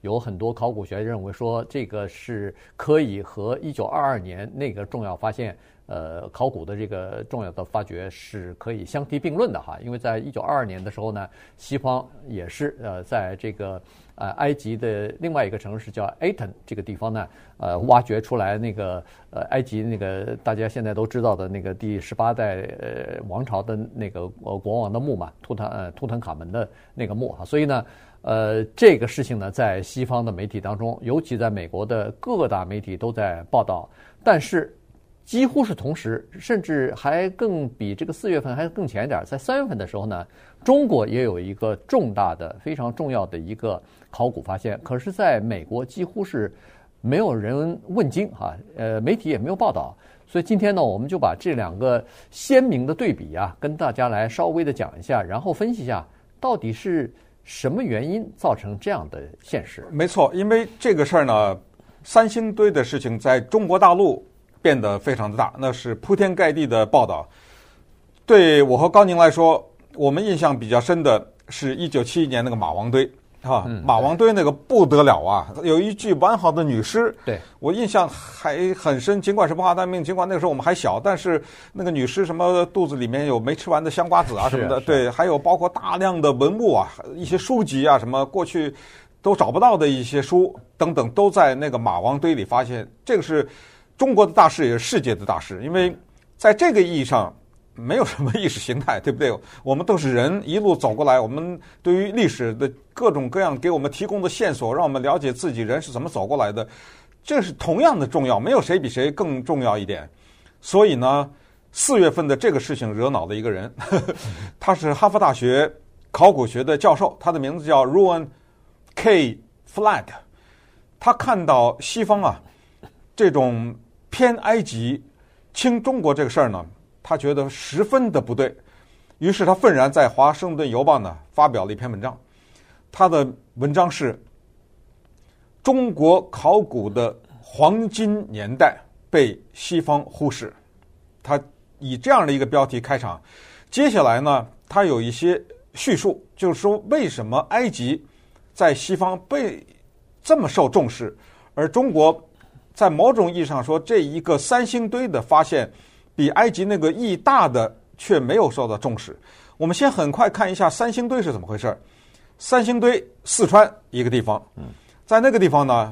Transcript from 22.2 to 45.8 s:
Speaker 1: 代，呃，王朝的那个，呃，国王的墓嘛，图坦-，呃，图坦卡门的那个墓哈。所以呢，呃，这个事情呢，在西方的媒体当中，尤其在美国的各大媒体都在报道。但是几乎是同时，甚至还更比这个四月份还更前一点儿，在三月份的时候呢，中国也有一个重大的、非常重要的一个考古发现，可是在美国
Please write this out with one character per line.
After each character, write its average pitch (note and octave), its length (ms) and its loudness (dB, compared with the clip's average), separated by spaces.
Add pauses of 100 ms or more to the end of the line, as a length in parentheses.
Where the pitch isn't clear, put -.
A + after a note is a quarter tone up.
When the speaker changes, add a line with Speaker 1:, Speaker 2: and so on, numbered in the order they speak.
Speaker 1:
代， G2+ 260 -4 (180)
呃， A#1 480 -10
王 G2+ 160 -8
朝 G#2 200 -6
的 A2+ 120 -6 (200)
那 G#2+ 160 -10
个， F2+ 100 -12 (220)
呃， G2+ 140 -8
国 G#2 240 -4
王 G#2 120 -6
的 A#2 60 -4
墓 C3+ 160 -4
嘛， E2+ 160 -12 (100)
图 - 140 -10
坦-， - 140 -8
呃， F#2+ 240 -10
图 - 120 -12
坦 A#2 140 -6
卡 E2+ 160 -12
门 E2 160 -16
的 A2 180 -6 (240)
那 A#2+ 140 -8
个 G2+ 80 -8
墓 B2 160 -6
哈。 - 140 -14
所 D3 140 -2
以 D3+ 60 2
呢， C3+ 200 -2 (380)
呃， A2 380 0 (140)
这 G3 220 8
个 A2 100 -4
事 C3+ 160 -6
情 A#2 160 -6
呢， G2 100 -8
在 G2 320 -2
西 B2+ 220 -8
方 B2 220 -4
的 A2 80 -6
媒 F#2 120 -8
体 G#2+ 140 -10
当 G2 180 -8
中， A2+ 240 -8
尤 C3+ 200 -2
其 C3 160 -8
在 A2+ 120 -2
美 G2 160 -6
国 F#2 200 -8
的 A2 340 -4
各 G#3 280 -2
大 F#2 180 -4
媒 G2+ 160 -10
体 F#2+ 160 -12
都 A2+ 120 -6
在 G2+ 400 -4
报 - 140 2
道。 F2+ 240 -6 (340)
但 F3+ 200 4
是 - 340 -4 (480)
几 B3 220 0
乎 C4 180 0
是 G#3 120 -4
同 C#3+ 180 -6
时， A2+ 340 -6 (120)
甚 A3 220 -2
至 C3+ 340 -2
还 E3 360 -2
更 F#3 380 -4
比 G#2 240 -8
这 B2+ 120 -8
个 E3 80 -8
四 G3 180 -6
月 D#3+ 80 0
份 B2+ 160 -6
还 D#3+ 120 -4
更 E3 200 -8
前 G2+ 160 -6
一 C3 40 -4
点 A#2+ 120 -4
儿， - 60 -8
在 C#3 120 -10
三 B3+ 240 -2
月 C#4 60 -4
份 D#3 100 -6
的 G2 80 -6
时 F#2 100 -14
候 G2+ 100 -6
呢， F#2 200 -8 (380)
中 C#4 240 4
国 C3+ 180 2
也 A2+ 160 -2
有 G#2+ 160 0
一 F#2 160 -8
个 G#2+ 220 -4 (120)
重 E3 260 0
大 G2 200 -2
的、 E2 300 -12
非 D3+ 100 -8
常 A#2+ 220 -6
重 D3+ 160 -6
要 G#2+ 140 -2
的 F2+ 120 -12
一 E2 180 -10
个 G#2+ 260 -6 (280)
考 - 200 -4
古 - 120 -10
发 F#2 160 -8
现， G#2 260 -8
可 B2+ 140 -6
是 C3 140 -8
在 F3 300 0
美 G2+ 240 -6
国 A#2+ 200 -6